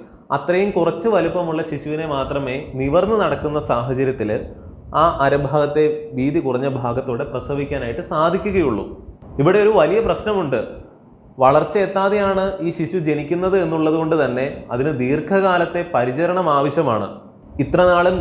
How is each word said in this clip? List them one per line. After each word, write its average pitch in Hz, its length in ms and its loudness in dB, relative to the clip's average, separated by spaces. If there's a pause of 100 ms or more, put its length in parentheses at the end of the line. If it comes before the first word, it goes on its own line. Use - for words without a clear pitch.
(360)
അത്രയും 180 400 0
കുറച്ച് 170 400 0
വലിപ്പമുള്ള 165 540 0
ശിശുവിനെ 151 440 -6
മാത്രമേ 135 420 -4 (240)
നിവർന്ന് 185 440 2
നടക്കുന്ന 147 360 -2 (100)
സാഹചര്യത്തിൽ 123 600 0 (720)
ആ - 20 6 (220)
അരഭാഗത്തെ 143 580 2 (340)
വീതി 147 280 0
കുറഞ്ഞ 131 220 0 (120)
ഭാഗത്തോടെ 123 500 -4
പ്രസവിക്കാനായിട്ട് 139 800 -6
സാധിക്കുകയുള്ളൂ. 170 760 0 (580)
ഇവിടെ 190 220 4
ഒരു 214 140 4
വലിയ 175 300 4
പ്രശ്നമുണ്ട്. 170 520 -2 (840)
വളർച്ച 147 340 6 (100)
എത്താതെയാണ് 196 580 0 (220)
ഈ 170 100 -2
ശിശു 175 300 -4
ജനിക്കുന്നത് 170 560 0
എന്നുള്ളത് 160 380 0
കൊണ്ട് 165 200 0
തന്നെ 127 240 0 (300)
അതിന് 139 260 0
ദീർഘകാലത്തെ 175 800 2 (140)
പരിചരണം 165 520 0 (120)
ആവശ്യമാണ്. 139 500 0 (560)
ഇത്രനാളും 180 560 4